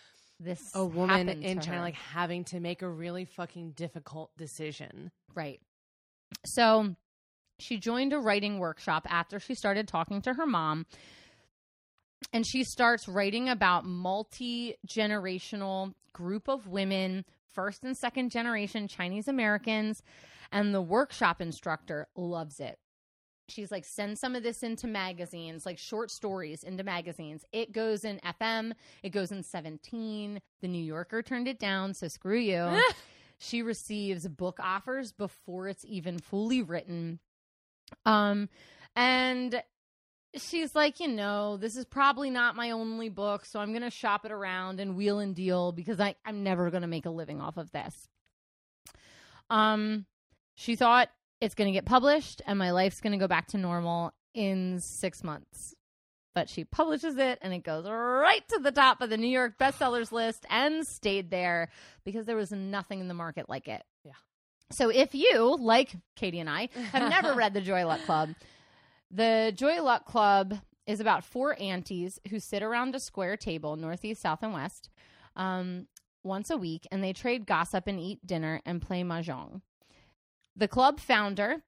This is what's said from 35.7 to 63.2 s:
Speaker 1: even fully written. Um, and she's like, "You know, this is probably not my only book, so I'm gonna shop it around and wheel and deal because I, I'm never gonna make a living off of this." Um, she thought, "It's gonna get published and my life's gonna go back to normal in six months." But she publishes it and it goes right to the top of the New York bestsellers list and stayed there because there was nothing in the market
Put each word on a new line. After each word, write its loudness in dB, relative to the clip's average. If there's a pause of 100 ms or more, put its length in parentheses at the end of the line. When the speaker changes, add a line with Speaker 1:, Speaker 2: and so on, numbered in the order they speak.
Speaker 1:
even -6
fully 0
written. -6 (840)
Um, 4 (440)
and 2 (760)
she's -4
like, 4
"You -2
know, 0
this -4
is -8
probably 2
not 2
my -4
only -4
book, -2
so -8
I'm -4
gonna -4
shop -2
it -8
around -6
and -4
wheel 2
and -2
deal 2
because -6
I, 0 (100)
I'm -6
never 2
gonna -2
make -4
a -4
living -6
off -8
of -8
this." -8 (1500)
Um, 2 (500)
she -2
thought, 8 (320)
"It's 0
gonna 4
get 0
published 6
and 2
my 4
life's 4
gonna 0
go 2
back 2
to -2
normal 0 (220)
in 0
six -6
months." -10 (580)
But 0
she -6
publishes 0
it 2
and -4
it -6
goes -4
right 4
to 2
the 2
top 6
of -2
the 0
New 2
York 2
bestsellers 2
list -2
and 2
stayed -2
there 0 (340)
because -6
there -2
was -2
nothing -4
in -6
the -6
market -8